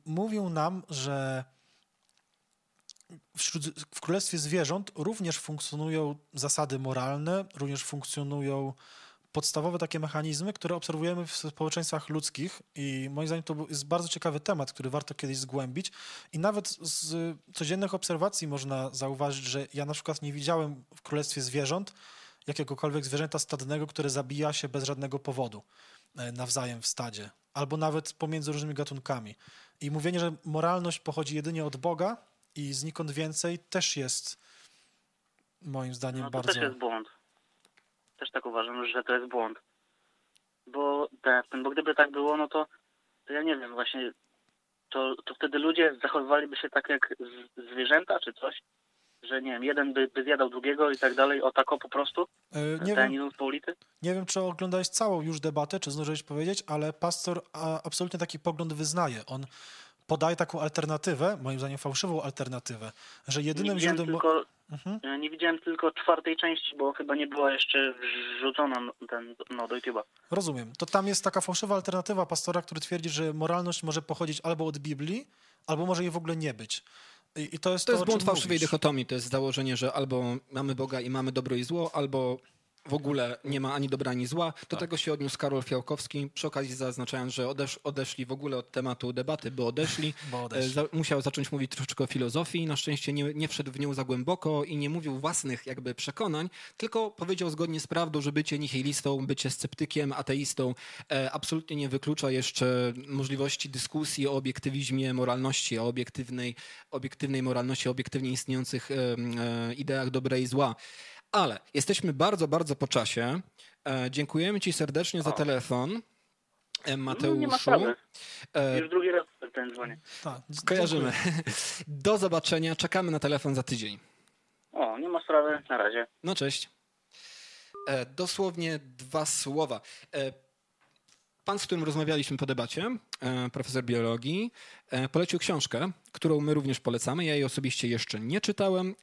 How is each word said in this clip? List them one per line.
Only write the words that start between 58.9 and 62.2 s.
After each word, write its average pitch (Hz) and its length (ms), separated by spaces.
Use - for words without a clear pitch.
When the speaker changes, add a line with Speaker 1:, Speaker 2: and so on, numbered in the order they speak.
Speaker 1:
On 135 200
podaje 160 280
taką 165 260
alternatywę, 156 800
moim 131 180
zdaniem 139 180
fałszywą 156 440